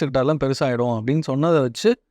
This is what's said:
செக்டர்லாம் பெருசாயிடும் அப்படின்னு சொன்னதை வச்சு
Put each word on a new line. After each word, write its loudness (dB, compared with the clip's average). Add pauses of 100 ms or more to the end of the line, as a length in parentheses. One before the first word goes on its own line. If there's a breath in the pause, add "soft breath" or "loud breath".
செக்டர்லாம் 0
பெருசாயிடும் 0
அப்படின்னு 0
சொன்னதை 0
வச்சு 0